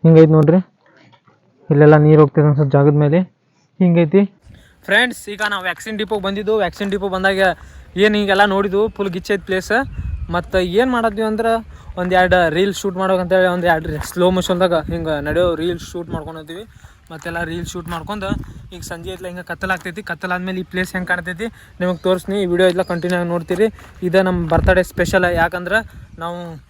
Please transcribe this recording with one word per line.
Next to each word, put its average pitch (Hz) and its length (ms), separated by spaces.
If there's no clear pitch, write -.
ಹಿಂಗೈತಿ 160 320
ನೋಡ್ರಿ, 160 220
ಇಲ್ಲೆಲ್ಲ 151 340
ನೀರ್ 156 180
ಹೋಗ್ತೈತೆ 147 280
ಅನ್ಸುತ್ತೆ 143 260
ಜಾಗದ 143 260
ಮೇಲೆ, 147 160
ಹಿಂಗೈತಿ. 175 380
ಫ್ರೆಂಡ್ಸ್, 226 340
ಈಗ 208 80
ನಾವು 185 160
ವ್ಯಾಕ್ಸಿನ್ 214 320
ಡಿಪೋಗೆ 208 260
ಬಂದಿದ್ದು. 202 260
ವ್ಯಾಕ್ಸಿನ್ 190 300
ಡಿಪೋ 196 220
ಬಂದಾಗ 190 260
ಏನ್ 214 160
ಹಿಂಗೆಲ್ಲ 202 260
ನೋಡಿದ್ವು, 196 280
ಫುಲ್ 196 220
ಗಿಚ್ಚೈತ್ 190 320
ಪ್ಲೇಸ್. 185 240
ಮತ್ತೆ 175 240
ಏನ್ 254 160
ಮಾಡತ್ತೀವಿ 220 360
ಅಂದ್ರೆ 226 200
ಒಂದ್ 180 200
ಎರಡ್ 180 160
ರೀಲ್ 196 240
ಶೂಟ್ 190 200
ಮಾಡ್ಬೇಕಂತೇಳಿ 185 560
ಒಂದ್ 180 160
ಎರಡ್ 160 160
ಸ್ಲೋ 180 260
ಮೋಷನ್ದಾಗ 180 400
ಹಿಂಗ 165 180
ನಡೆಯೋ 165 200
ರೀಲ್ 170 280
ಶೂಟ್ 170 240
ಮಾಡ್ಕೊಂಡ್ 160 260
ಹೋಗ್ತೀವಿ. 165 240
ಮತ್ತೆಲ್ಲ 170 280
ರೀಲ್ 170 220
ಶೂಟ್ 170 220
ಮಾಡ್ಕೊಂಡು 190 360
ಈಗ 180 160
ಸಂಜೆ 170 240
ಐತ್ಲ 185 180
ಹಿಂಗ 180 180
ಕತ್ತಲಾಗ್ತೈತಿ. 185 600
ಕತ್ತಲಾದ್ಮೇಲೆ 185 540
ಈ - 100
ಪ್ಲೇಸ್ 180 220
ಹೆಂಗ್ 185 160
ಕಾಣ್ತೈತಿ 180 360
ನಿಮಗ್ 180 240
ತೋರಿಸ್ತೀನಿ. 185 380
ಈ 185 80
ವಿಡಿಯೋ 180 200
ಐತ್ಲ 180 200
ಕಂಟಿನ್ಯೂ 175 280
ಆಗಿ 175 140
ನೋಡ್ತೀರಿ. 175 340
ಇದೇ 185 200
ನಮ್ 180 120
ಬರ್ತ್ಡೇ 180 380
ಸ್ಪೆಷಲ್, 180 360
ಯಾಕಂದ್ರೆ 180 380
ನಾವು 175 160